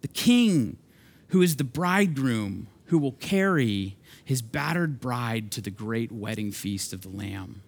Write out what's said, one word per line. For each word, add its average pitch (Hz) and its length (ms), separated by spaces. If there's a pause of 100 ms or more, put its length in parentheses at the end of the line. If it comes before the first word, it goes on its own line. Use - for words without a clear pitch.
The - 60
king 220 680 (520)
who 185 120
is 175 160
the 143 80
bridegroom 135 1000 (220)
who 170 100
will 139 140
carry 123 840 (260)
his 127 200
battered 151 580
bride 117 520
to 113 100
the 98 80
great 110 420
wedding 107 400
feast 101 400
of 98 80
the 98 80
Lamb. 98 600